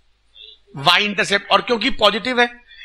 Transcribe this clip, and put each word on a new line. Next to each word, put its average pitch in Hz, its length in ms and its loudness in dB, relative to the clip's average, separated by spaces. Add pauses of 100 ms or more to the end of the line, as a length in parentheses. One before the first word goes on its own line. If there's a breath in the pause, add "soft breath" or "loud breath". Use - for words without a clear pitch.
(880)
Y 175 100 6
intercept, 202 520 -2
और 190 120 2
क्योंकि 240 280 -2
positive 226 500 0
है, 240 200 -2 (240 loud breath)